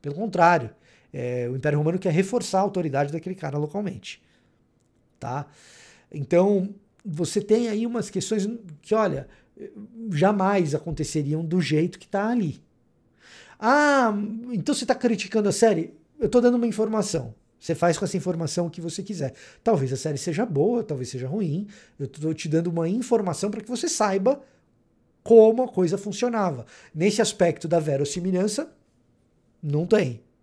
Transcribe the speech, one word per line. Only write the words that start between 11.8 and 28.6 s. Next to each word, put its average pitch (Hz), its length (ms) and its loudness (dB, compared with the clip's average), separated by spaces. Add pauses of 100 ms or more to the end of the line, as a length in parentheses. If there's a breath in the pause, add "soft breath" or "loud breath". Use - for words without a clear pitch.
que - 80 -20
tá 208 220 -2
ali. 214 340 -2 (960 loud breath)
Ah, 269 520 4 (400)
então 233 220 -2
você - 140 -4
tá 262 80 4
criticando 214 540 0
a - 20 0
série? 190 420 4 (260)
Eu 233 100 0
tô 240 120 6
dando 240 140 6
uma 240 120 0
informação. 208 680 -2 (300)
Você 170 80 -2
faz 170 240 2
com 202 80 -4
essa - 100 -4
informação 165 520 -2
o - 20 -6
que 160 100 -14
você 170 220 -8
quiser. 151 320 -6 (300 loud breath)
Talvez 139 280 2
a 135 60 -4
série 147 220 -4
seja 180 260 -2
boa, 208 380 0
talvez 127 260 -6
seja 127 180 -8
ruim. 185 400 -4 (300 loud breath)
Eu 139 100 -8
tô 151 240 -6
te - 160 -8
dando 165 200 0
uma 165 200 -2
informação 202 640 -2
pra 202 100 -8
que - 80 -16
você 247 220 -6
saiba 208 500 0 (840 loud breath)
como 226 400 8
a 254 40 -2
coisa 185 300 0
funcionava. 196 680 -2 (260 loud breath)
Nesse 208 300 2
aspecto - 440 0
da 170 120 4
verossimilhança, 180 920 -2 (920)